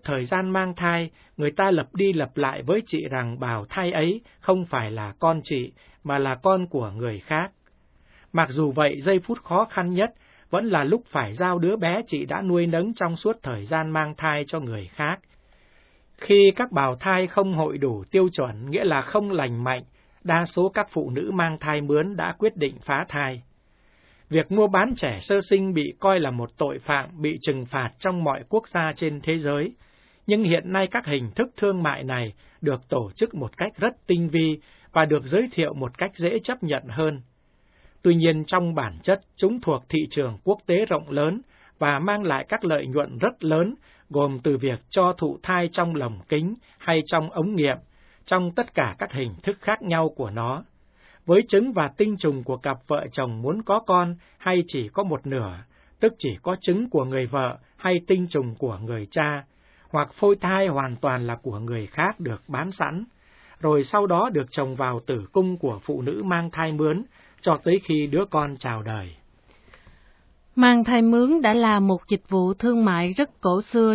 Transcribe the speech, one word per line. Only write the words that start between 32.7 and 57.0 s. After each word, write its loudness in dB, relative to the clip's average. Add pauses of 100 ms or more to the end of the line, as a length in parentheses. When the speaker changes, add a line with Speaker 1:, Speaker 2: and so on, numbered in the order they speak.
Speaker 1:
tổ -2
chức -2
một -10
cách -4
rất -4
tinh 2
vi 0 (340)
và 4
được 2
giới 0
thiệu -2
một -8
cách -4
dễ -2
chấp -8
nhận -2
hơn. -2 (800)
Tuy 8
nhiên, 4
trong 0
bản -4
chất, 2 (160)
chúng 0
thuộc -2
thị 0 (120)
trường -4
quốc 2
tế 2
rộng -2
lớn 0 (380)
và 2
mang -2
lại -2
các -4
lợi 0
nhuận -2
rất -2
lớn, 0 (360)
gồm 0
từ 0
việc -2 (100)
cho 2
thụ -2
thai 0
trong 0
lồng -4 (100)
kính 0 (240)
hay 2
trong 0
ống -2
nghiệm, 2 (480)
trong 0
tất -4
cả 0
các -6
hình -6
thức -4
khác -2
nhau 0
của -6
nó. -4 (640)
Với 6
trứng 4
và 0
tinh 2
trùng -2
của -4
cặp -4 (100)
vợ -2
chồng -4
muốn -2
có 2
con 2 (240)
hay 0
chỉ -6
có -2
một -4
nửa, -4 (460)
tức 4
chỉ -4
có -2
trứng 0
của 2